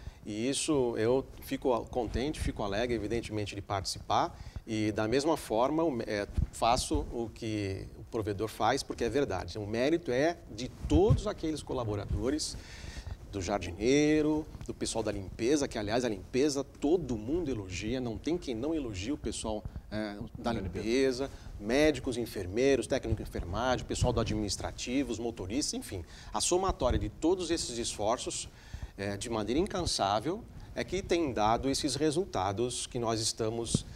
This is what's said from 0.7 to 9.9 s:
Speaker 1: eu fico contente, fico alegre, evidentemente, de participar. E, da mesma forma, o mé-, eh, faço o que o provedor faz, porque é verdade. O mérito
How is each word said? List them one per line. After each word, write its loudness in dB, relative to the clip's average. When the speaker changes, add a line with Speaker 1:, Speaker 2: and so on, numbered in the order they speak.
Speaker 1:
eu 4
fico 0
contente, -2
fico -2
alegre, 0
evidentemente, -2
de -8
participar. 0
E, 2
da 2
mesma 4
forma, 2
o 4
mé-, -2
eh, 0
faço 2
o -4
que -2
o -12
provedor -2
faz, 2
porque -4
é 2
verdade. -2
O -6
mérito 2